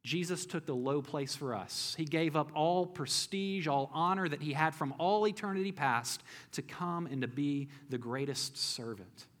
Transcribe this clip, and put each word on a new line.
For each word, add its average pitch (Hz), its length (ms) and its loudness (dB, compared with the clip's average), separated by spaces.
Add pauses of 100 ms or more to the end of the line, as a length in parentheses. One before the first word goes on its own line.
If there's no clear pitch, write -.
Jesus 170 440 -2
took 160 180 -4
the 143 100 -2
low 135 280 2
place 139 320 -4
for 127 200 -2
us. - 440 -4
He 160 60 0
gave 160 320 2
up 147 180 2
all 170 320 4
prestige, 190 800 0
all 139 260 2
honor 175 360 4
that 143 120 -2
he 147 140 0
had 156 200 4
from 139 240 -2
all 208 280 4
eternity 196 460 0
past 123 500 0 (300)
to 131 100 -4
come 170 440 -4
and 139 160 -2
to 123 60 0
be 143 400 0 (220)
the 127 80 -2
greatest 127 580 -4
servant 113 680 -6 (140)